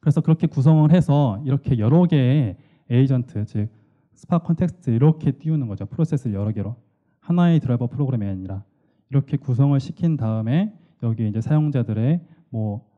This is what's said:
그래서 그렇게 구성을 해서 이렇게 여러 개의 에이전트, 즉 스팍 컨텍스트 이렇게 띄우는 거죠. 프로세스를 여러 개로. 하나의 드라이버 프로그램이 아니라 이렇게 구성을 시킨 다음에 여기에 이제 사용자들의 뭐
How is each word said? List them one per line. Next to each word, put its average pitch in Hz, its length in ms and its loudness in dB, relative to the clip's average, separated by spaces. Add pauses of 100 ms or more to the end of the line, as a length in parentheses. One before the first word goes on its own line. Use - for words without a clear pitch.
그래서 156 220 2
그렇게 160 260 2
구성을 151 420 4
해서 143 540 2
이렇게 131 340 -2
여러 147 280 4
개의 135 500 0 (340)
에이전트, 123 540 0
즉 107 240 -6 (460)
스팍 - 300 -2
컨텍스트 170 460 -2
이렇게 143 420 2
띄우는 147 360 -4
거죠. 98 180 -10
프로세스를 143 480 -4
여러 104 180 -2
개로. 104 240 -6 (440)
하나의 170 400 2
드라이버 120 260 -2
프로그램이 120 400 -4
아니라 95 380 -8 (460)
이렇게 139 260 -2
구성을 139 440 0
시킨 160 360 -4
다음에 113 580 -2 (280)
여기에 113 260 -2
이제 107 140 -4
사용자들의 135 840 -2 (240)
뭐 107 380 -6 (120)